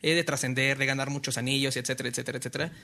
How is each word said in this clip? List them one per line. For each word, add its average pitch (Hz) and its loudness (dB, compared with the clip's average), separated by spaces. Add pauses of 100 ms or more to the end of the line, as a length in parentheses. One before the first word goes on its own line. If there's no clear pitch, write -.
eh, 160 4
de 170 4
trascender, 135 2
de 135 2
ganar 135 0
muchos 139 -4
anillos, 135 2
etcétera, 127 -2
etcétera, 123 -4
etcétera. 143 -4 (120)